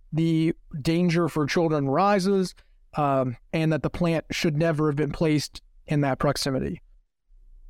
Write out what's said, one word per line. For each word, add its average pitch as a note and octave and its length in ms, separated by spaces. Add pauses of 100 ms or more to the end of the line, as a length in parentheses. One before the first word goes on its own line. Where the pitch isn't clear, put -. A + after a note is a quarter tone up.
(120)
the D#3+ 420 (280)
danger E3+ 460
for D3+ 180
children D#3 420
rises, F#3+ 640 (420)
um, C3+ 420 (160)
and D#3+ 180
that D3+ 120
the D3+ 60
plant E3 420
should D3+ 260
never D#3 300
have D3 80
been C#3+ 160
placed D#3 500 (260)
in D3 140
that C3+ 180
proximity. C#3 600 (880)